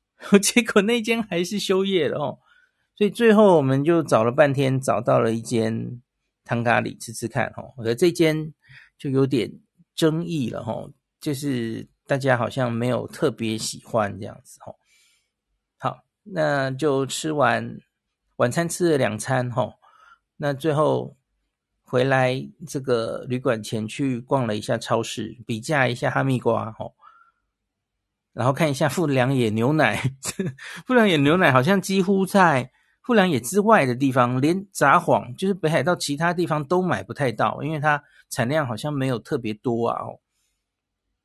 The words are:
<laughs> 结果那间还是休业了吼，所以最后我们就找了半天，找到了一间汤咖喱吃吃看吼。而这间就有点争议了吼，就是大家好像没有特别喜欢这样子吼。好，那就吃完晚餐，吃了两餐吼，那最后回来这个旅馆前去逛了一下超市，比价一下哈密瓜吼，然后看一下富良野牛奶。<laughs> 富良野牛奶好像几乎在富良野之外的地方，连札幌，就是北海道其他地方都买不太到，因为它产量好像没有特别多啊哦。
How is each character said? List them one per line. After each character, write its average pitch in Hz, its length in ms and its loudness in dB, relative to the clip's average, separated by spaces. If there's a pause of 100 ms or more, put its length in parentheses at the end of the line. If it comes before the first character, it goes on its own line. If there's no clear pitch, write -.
(180)
<laughs> 202 220 4
结 233 220 2
果 220 180 2
那 226 220 0
间 226 200 -2
还 175 200 -4
是 185 160 -6
休 196 260 0
业 180 240 0
了 127 100 -4
吼， 139 220 -6 (560)
所 208 100 2
以 196 40 0
最 226 240 4
后 202 220 8
我 147 60 4
们 135 220 2
就 165 180 4
找 117 220 2
了 120 80 2
半 143 220 4
天， 131 260 0
找 - 200 0
到 127 180 2
了 117 140 2
一 113 100 -4
间 117 580 -2 (440)
汤 120 200 -4
咖 117 160 2
喱 110 180 -6
吃 - 140 -14
吃 117 160 -8
看 - 260 -4
吼。 - 240 -16
而 117 160 -2
这 175 160 2
间 156 440 0 (420)
就 147 140 -8
有 135 160 2
点 123 260 -2 (420)
争 160 300 0
议 160 240 -4
了 92 160 -10
吼， 107 260 -8 (300)
就 151 140 -6
是 120 520 -6 (200)
大 139 100 0
家 127 220 2
好 110 100 -2
像 120 240 -4
没 117 140 -4
有 113 220 -2
特 - 220 -4
别 110 280 -4
喜 - 260 -10
欢 101 340 -2
这 104 60 -12
样 - 180 -16
子 - 200 -20
吼。 - 160 -20 (1000)
好， - 280 -8 (180)
那 147 480 -2
就 135 340 0
吃 156 280 -6
完 117 460 0 (580)
晚 123 140 2
餐， - 160 -2
吃 170 260 0
了 147 40 4
两 110 220 0
餐 127 320 -4
吼， 107 240 -4 (640)
那 143 160 -4
最 147 180 -2
后 143 420 0 (680)
回 127 200 0
来 131 400 2 (240)
这 143 140 -8
个 120 480 -2
旅 127 100 -4
馆 120 240 -2
前 107 240 -6
去 131 320 -4
逛 127 280 -2
了 107 100 -2
一 104 60 -6
下 117 160 -2
超 117 240 -2
市， 107 340 -10 (100)
比 113 140 -6
价 139 260 0
一 120 80 -2
下 127 160 -4
哈 135 140 -2
密 131 140 0
瓜 110 340 -2
吼， - 220 -14 (1400)
然 117 140 -2
后 139 60 4
看 147 180 0
一 135 40 -2
下 147 140 0
富 170 180 -2
良 135 280 2
野 117 160 2
牛 117 240 2
奶。 127 400 0 (220)
<laughs> - 500 -10
富 254 80 2
良 220 140 6
野 170 80 4
牛 143 200 4
奶 175 140 4
好 127 120 6
像 190 180 2
几 190 220 0
乎 190 240 2
在 156 440 4 (320)
富 240 120 -2
良 185 140 4
野 165 120 2
之 202 200 -2
外 196 260 4
的 123 80 0
地 135 180 0
方， 127 280 2
连 175 320 0
札 143 260 4
幌， 127 380 0
就 190 120 -2
是 196 60 0
北 156 160 -2
海 156 120 2
道 175 140 0
其 143 200 -6
他 170 180 0
地 170 120 -2
方 151 180 -2
都 180 180 0
买 127 200 -2
不 - 120 -12
太 127 180 -2
到， 110 300 -2
因 147 100 -4
为 151 80 -6
它 147 220 0 (260)
产 120 200 -2
量 147 180 0
好 113 100 -6
像 147 160 -6
没 135 140 -2
有 123 120 -2
特 135 200 -6
别 110 160 -6
多 117 340 -2
啊 - 140 -4
哦。 - 180 -14 (1040)